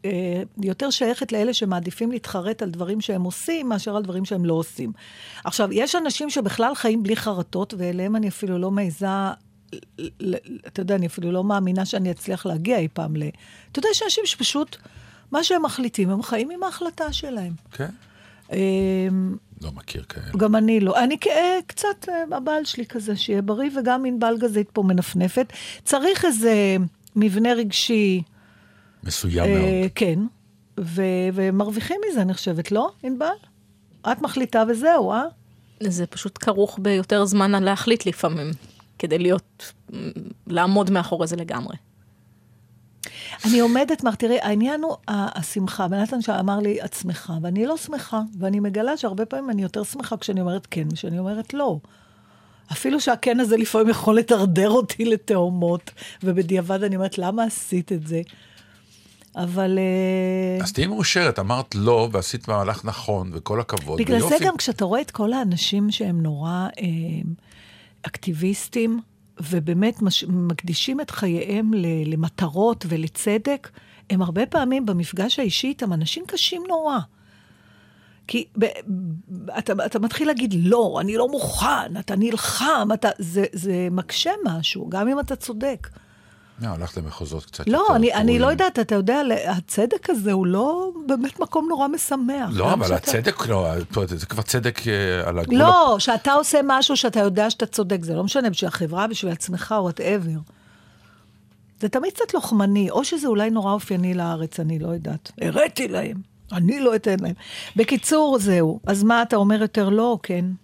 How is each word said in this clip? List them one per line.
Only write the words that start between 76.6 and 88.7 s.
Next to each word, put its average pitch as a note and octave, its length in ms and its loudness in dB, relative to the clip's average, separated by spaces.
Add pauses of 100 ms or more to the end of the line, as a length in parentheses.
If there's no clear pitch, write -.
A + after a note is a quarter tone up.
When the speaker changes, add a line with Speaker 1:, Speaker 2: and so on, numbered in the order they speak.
Speaker 1:
נורא. D#4 300 0 (1300)
כי - 180 -4 (140)
ב-, A3+ 60 4 (920)
אתה, G#3 160 -2 (120)
אתה A3+ 140 -2
מתחיל A#3 280 0
להגיד, A#3+ 300 2
"לא, F#3+ 440 4
אני G3+ 160 -2
לא B3 100 4
מוכן", B3+ 720 -2
אתה G3 160 -4
נלחם, A3+ 800 2
אתה... G#3+ 160 2 (100)
זה, F#3 340 0
זה F3+ 380 -2
מקשה F#3 400 -2 (140)
משהו, E3 440 -2
גם G3 180 0
אם C#4 120 2
אתה C4+ 160 -4
צודק. A#3+ 520 -6 (760)
Speaker 2:
לא, A#2 60 -4
הלכת E2+ 300 -6
למחוזות D#2 480 -8
קצת - 220 -8
Speaker 1:
לא, B3 100 4
Speaker 2:
יותר F#4+ 180 4
Speaker 1:
אני, A#3 180 6
אני G#3 100 2
Speaker 2:
גרועים. A#3+ 180 4
Speaker 1:
לא B3+ 60 6
יודעת, D#4+ 320 2